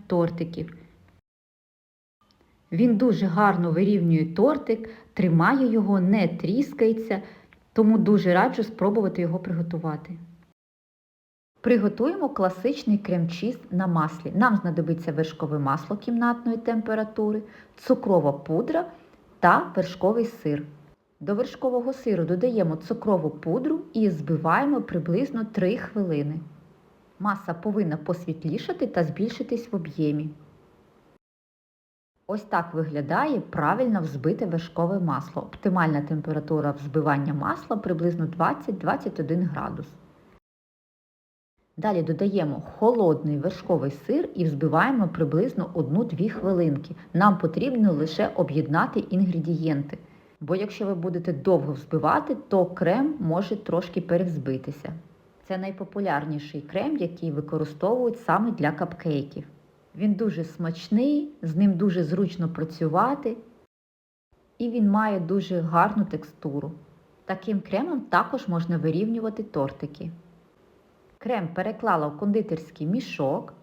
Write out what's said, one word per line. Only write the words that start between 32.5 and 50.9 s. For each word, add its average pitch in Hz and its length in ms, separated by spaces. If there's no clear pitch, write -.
виглядає 160 640
правильно 196 600
взбите 156 460
вершкове 170 540
масло. 143 420
Оптимальна 160 600
температура 151 680
взбивання 143 640
масла 247 420
приблизно 170 500
двадцять-двадцять 190 920
один 160 220
градус. 143 440
Далі 185 260
додаємо 165 600
холодний 160 600
вершковий 143 520
сир 269 440
і 180 100
взбиваємо 160 640
приблизно 165 640
одну-дві 170 540
хвилинки. 175 680
Нам 190 240
потрібно 208 540
лише 156 360
об'єднати 151 720
інгредієнти, 160 1000
бо 156 160
якщо 202 300
ви 196 80